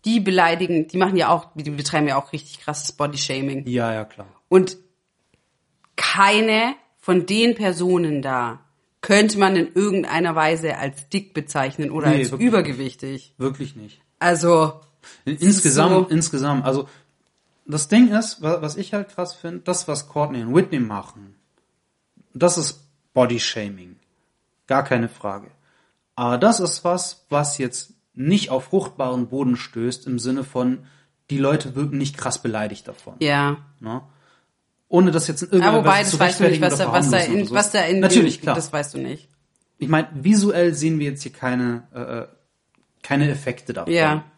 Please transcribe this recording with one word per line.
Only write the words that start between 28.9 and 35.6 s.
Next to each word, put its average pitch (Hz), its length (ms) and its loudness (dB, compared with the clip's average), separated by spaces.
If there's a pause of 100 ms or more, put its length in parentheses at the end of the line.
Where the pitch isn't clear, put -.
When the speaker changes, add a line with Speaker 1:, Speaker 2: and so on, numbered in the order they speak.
Speaker 2:
Boden 127 300 -2
stößt, 120 500 -8
im 123 120 -4
Sinne 131 240 -4
von, 127 420 -4 (440)
die 143 100 -4
Leute 139 360 0
wirken 143 220 -4
nicht 139 200 -6
krass - 240 -6
beleidigt 107 460 -6
davon. - 320 -20
Speaker 1:
Ja. 143 380 0 (220)
Speaker 2:
Ne? 117 220 -10 (840)
Ohne 185 240 6
das 156 160 0
jetzt 151 140 -6
in 175 80 -8
irgendeiner 202 280 4